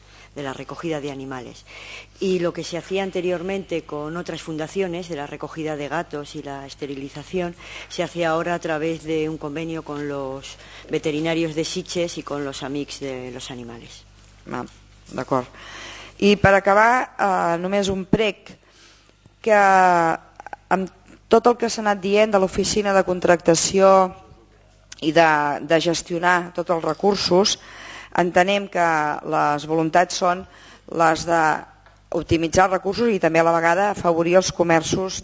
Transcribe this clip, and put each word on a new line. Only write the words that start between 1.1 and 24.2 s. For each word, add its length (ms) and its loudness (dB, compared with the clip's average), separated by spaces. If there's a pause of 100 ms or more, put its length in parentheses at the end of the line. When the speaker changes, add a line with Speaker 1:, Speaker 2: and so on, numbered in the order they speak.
Speaker 1:
animales. 540 -12 (560)
Y 200 0
lo 120 -2
que 100 -8
se 140 -8
hacía 260 -4
anteriormente 800 -4
con 340 -10
otras 260 -10
fundaciones, 680 -6
de 80 -8
la 100 -8
recogida 500 -8
de 120 -8
gatos 480 -8
y 60 -12
la 240 -12
esterilización, 920 -8 (320)
se 140 -6
hace 240 -4
ahora 280 -2
a 40 -4
través 440 -4
de 260 -2
un 100 -8
convenio 440 -8
con 260 -8
los 480 -10 (340)
veterinarios 640 -2
de 100 -2
Sitges 540 -6
y 40 -10
con 220 -8
los 180 -10
amics 380 -8
de 320 -10
los 180 -14
animales. 540 -16 (480)
Speaker 2:
Ah, 120 -8 (460)
d'acord. 360 -4 (720)
I 180 6
per 180 6
acabar, 600 4
eh, 420 0
només 300 -2
un 160 -4
prec, 520 -4 (840)
que 160 4
amb 1300 2 (380)
tot 180 6
el 120 4
que 120 -2
s'ha 120 -6
anat 200 0
dient 280 2
de 80 4
l'oficina 560 0
de 120 6
contractació 1080 4 (880)